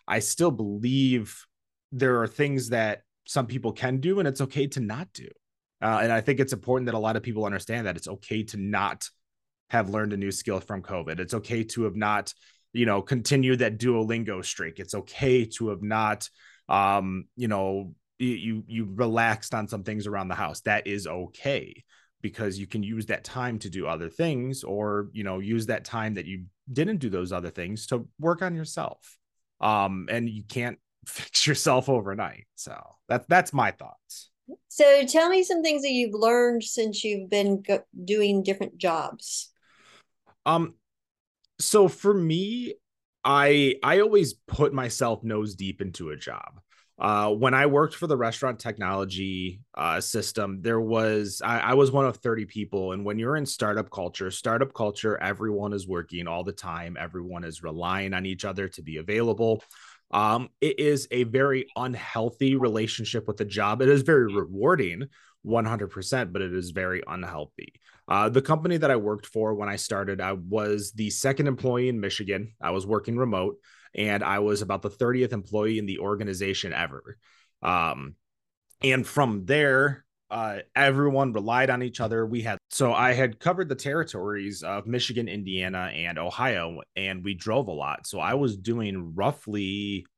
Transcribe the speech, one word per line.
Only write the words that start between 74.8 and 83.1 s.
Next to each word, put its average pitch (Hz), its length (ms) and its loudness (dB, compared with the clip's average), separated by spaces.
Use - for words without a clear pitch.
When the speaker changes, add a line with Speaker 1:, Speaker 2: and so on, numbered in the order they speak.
Speaker 1:
the 104 80 -2
thirtieth 123 460 2
employee 107 440 0
in 104 60 -4
the 98 140 -6
organization 98 760 -2
ever. 69 460 -6
Um, 78 520 -2
and 131 240 4
from 110 380 0
there, 139 640 2
uh, 107 300 -4
everyone 139 600 4
relied 117 340 2
on 123 140 0
each 123 180 -6
other. 113 240 0
We 117 160 -4
had, 110 160 -4
so 120 240 2
I 127 180 4